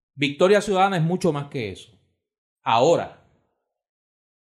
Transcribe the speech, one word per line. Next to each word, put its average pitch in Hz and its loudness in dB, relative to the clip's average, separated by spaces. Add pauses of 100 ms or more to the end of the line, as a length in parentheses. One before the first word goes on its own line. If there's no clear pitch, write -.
(140)
Victoria 180 2
Ciudadana 196 0
es 156 0
mucho 175 -2
más 147 -8
que 113 -8
eso. - -18 (680)
Ahora, 123 0 (1200)